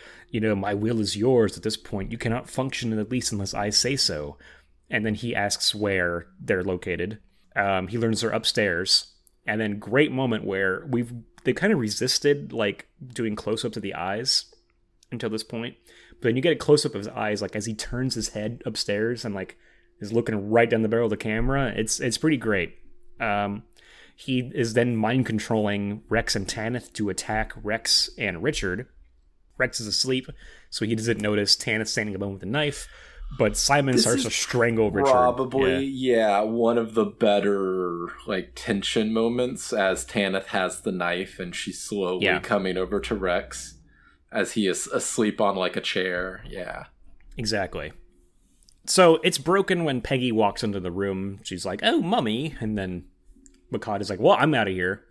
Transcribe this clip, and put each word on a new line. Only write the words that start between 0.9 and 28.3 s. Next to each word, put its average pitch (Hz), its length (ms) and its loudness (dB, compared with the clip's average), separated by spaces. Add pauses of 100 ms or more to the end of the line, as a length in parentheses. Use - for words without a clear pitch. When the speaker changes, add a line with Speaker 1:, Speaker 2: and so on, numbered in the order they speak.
Speaker 1:
is 98 160 -2
yours 113 400 4
at 85 60 -12
this 110 140 -2
point. 107 360 -8
You 113 60 -8
cannot 117 320 -2
function 131 420 -2
in 110 60 0
the 107 60 -2
least 120 280 -4
unless 101 220 -4
I 104 160 -2
say 123 260 2
so." 76 400 -2 (540)
And 117 140 0
then 107 100 0
he 117 200 -4
asks 101 400 0
where 92 520 0 (140)
they're 107 220 0
located. 92 560 -4 (380)
Um, 98 320 2
he 113 100 -4
learns 113 220 0
they're 113 100 0
upstairs. 98 840 0 (320)
And 110 140 0
then 104 180 -2
great 127 340 2
moment 127 320 0
where 95 440 0
we've, 120 240 0 (320)
they 127 100 2
kinda 208 220 2
resisted, 143 760 0
like, 104 360 -2 (260)
doing 110 220 -2
close-ups 110 420 -4
of 107 40 -6
the 98 120 -6
eyes 101 500 -2 (640)
until 117 200 -4
this 110 140 -4
point. 117 320 -8 (440)
But 127 80 2
then 113 80 4
you 131 60 2
get 170 100 6
a 143 40 4
close-up 147 380 2
of 101 60 -6
his 104 80 -6
eyes, 107 340 -2
like, 98 140 -4
as 104 100 -4
he 113 80 -4
turns 127 400 -4
his 110 160 -4
head 110 360 -6
upstairs 113 580 -2
and, 107 100 -4
like, 95 220 -8 (440)
is 104 120 -8
looking 110 380 0
right 117 200 8
down 110 120 4
the 110 60 2
barrel 117 180 2
of 107 40 0
the 107 60 0
camera. 120 600 0
It's, - 240 -2
it's 120 180 0
pretty 156 180 2
great. 104 400 0 (440)
Um, 104 420 0 (520)
he 127 400 -2
is 113 200 0
then 120 220 4
mind 117 300 2
controlling 104 840 0
Rex - 280 0
and 98 100 -4
Tanith 113 480 -6
to 104 140 -2
attack 107 440 -4 (100)
Rex - 560 0
and 90 240 -2